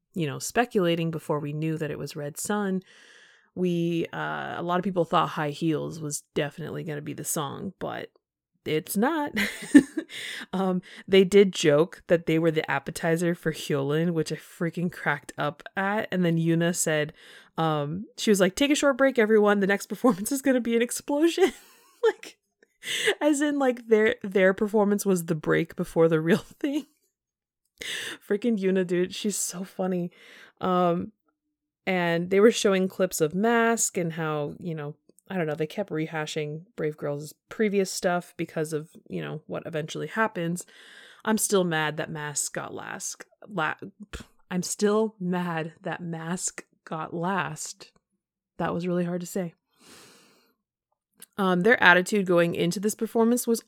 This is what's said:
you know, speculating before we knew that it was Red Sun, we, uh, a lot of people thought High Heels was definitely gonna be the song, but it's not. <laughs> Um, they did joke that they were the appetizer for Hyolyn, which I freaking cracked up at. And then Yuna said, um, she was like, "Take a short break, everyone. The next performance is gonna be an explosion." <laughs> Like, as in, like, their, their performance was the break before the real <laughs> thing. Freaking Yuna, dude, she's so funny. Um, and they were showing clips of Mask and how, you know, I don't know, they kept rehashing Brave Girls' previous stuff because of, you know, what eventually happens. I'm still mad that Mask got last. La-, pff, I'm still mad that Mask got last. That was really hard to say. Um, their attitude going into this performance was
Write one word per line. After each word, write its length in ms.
you 120
know, 140
speculating 720
before 260
we 140
knew 260
that 140
it 60
was 180
Red 220
Sun, 440
we, 580
uh, 440
a 60
lot 160
of 60
people 200
thought 260
High 200
Heels 500
was 240
definitely 480
gonna 200
be 100
the 120
song, 540
but 320
it's 320
not. 360
<laughs> 100
Um, 300
they 160
did 280
joke 560
that 180
they 120
were 120
the 200
appetizer 640
for 180
Hyolyn, 580
which 200
I 60
freaking 560
cracked 460
up 240
at. 360
And 120
then 120
Yuna 380
said, 380
um, 500
she 120
was 100
like, 140
"Take 160
a 40
short 240
break, 200
everyone. 420
The 60
next 200
performance 460
is 100
gonna 180
be 160
an 60
explosion." 760
<laughs> 40
Like, 320
as 200
in, 200
like, 260
their, 380
their 280
performance 540
was 200
the 100
break 400
before 320
the 120
real 180
<laughs> 200
thing. 280
Freaking 300
Yuna, 260
dude, 300
she's 220
so 260
funny. 480
Um, 520
and 440
they 100
were 100
showing 380
clips 320
of 160
Mask 600
and 180
how, 440
you 160
know, 220
I 40
don't 100
know, 80
they 120
kept 240
rehashing 720
Brave 220
Girls' 340
previous 420
stuff 460
because 380
of, 160
you 140
know, 240
what 180
eventually 440
happens. 580
I'm 140
still 260
mad 320
that 140
Mask 420
got 220
last. 500
La-, 280
pff, 140
I'm 120
still 560
mad 600
that 220
Mask 640
got 300
last. 800
That 160
was 120
really 180
hard 180
to 40
say. 280
Um, 240
their 200
attitude 440
going 280
into 240
this 160
performance 520
was 220